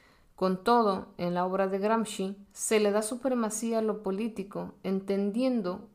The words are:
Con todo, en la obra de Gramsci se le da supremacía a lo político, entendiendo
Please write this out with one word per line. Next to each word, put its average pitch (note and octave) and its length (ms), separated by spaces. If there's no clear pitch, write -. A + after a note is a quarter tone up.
Con F#3 280
todo, A3 520
en F3 160
la F3+ 140
obra F#3+ 220
de G3 100
Gramsci G#3 580
se - 280
le G3+ 100
da G#3+ 120
supremacía A#3 760
a A3 40
lo G#3 200
político, F#3+ 800
entendiendo G3 1120